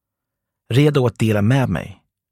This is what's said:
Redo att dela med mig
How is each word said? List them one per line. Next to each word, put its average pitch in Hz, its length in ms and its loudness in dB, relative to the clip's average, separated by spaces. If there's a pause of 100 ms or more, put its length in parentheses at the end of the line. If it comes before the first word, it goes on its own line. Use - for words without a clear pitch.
(680)
Redo 143 380 2
att - 120 -4
dela 107 240 0
med 123 260 0
mig 90 360 -10 (280)